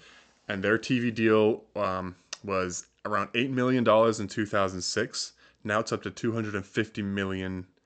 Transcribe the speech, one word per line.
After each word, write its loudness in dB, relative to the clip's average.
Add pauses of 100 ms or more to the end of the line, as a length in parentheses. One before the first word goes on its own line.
(480)
And -4
their 4
T -2
V -2
deal, 2 (100)
um, -4 (280)
was -4 (180)
around -2
eight 0
million 2
dollars 6
in -4
two -4
thousand 0
six. -4 (300)
Now 0
it's -8
up -2
to -8
two -4
hundred -4
and -6
fifty -4
million, -4 (180)